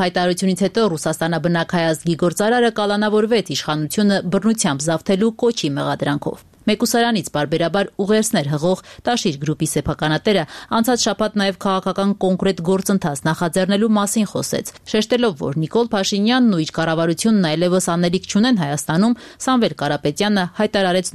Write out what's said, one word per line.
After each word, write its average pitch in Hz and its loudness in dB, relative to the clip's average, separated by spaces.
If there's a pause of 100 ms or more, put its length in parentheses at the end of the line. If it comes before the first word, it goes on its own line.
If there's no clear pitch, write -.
հայտարարությունից 180 0
հետո 220 0
Ռուսաստանաբնակ 165 -2
հայ 165 2
ազգի 160 -2
գործարարը 220 2
կալանավորվեց 214 0
իշխանությունը 160 0
բռնությամբ 185 0
զավթելու 190 0
կոչի 165 0
մեղադրանքով։ 143 -4 (140)
Մեկուսարանից 233 0
պարբերաբար 165 0 (100)
ուղերձներ 208 0
հղող 170 0 (220)
Տաշիր 220 0
գրուպի 156 -2
սեփականատերը 156 0 (360)
անցած 233 0
շաբաթ 214 -2
նաև 196 -2
քաղաքական 196 0 (100)
կոնկրետ 185 0
գործընթաց 190 0
նախաձեռնելու 185 2
մասին 202 0
խոսեց, - -6 (220)
շեշտելով, 226 2
որ 160 -2
Նիկոլ 226 0
Փաշինյանն 214 2
ու 160 2
իր 151 -4
կառավարությունն 165 2
այլևս 175 2
անելիք 185 0
չունեն 220 2
Հայաստանում, 160 0 (260)
Սամվել 226 2
Կարապետյանը 165 0 (180)
հայտարարեց 185 0